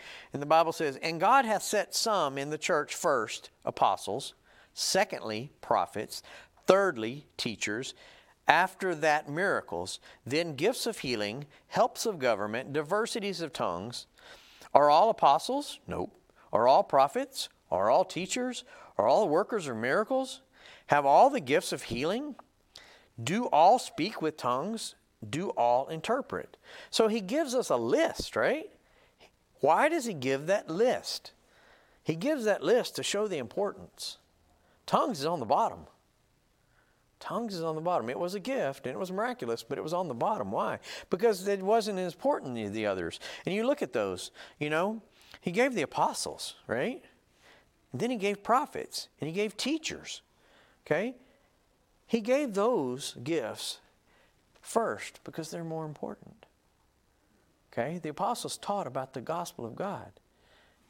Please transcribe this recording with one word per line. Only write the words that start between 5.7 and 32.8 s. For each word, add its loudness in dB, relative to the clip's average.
thirdly 2
teachers, -6
after 2
that 0
miracles, -2
then -2
gifts -2
of -6
healing, -4
helps 0
of -2
government, 0
diversities -2
of -8
tongues. -4
Are 8
all 8
apostles? 2
Nope. -8
Are 4
all 6
prophets? 0
Are 2
all 6
teachers? -6
Are 4
all 6
workers 0
of -4
miracles? -2
Have 4
all 8
the -2
gifts 0
of -6
healing? -4
Do 0
all 8
speak -6
with -2
tongues? -2
Do -4
all 2
interpret?" -4
So 4
he 0
gives -2
us -2
a 4
list, 0
right? 0
Why 6
does 0
he -4
give 0
that 0
list? -2
He -2
gives -2
that 0
list 2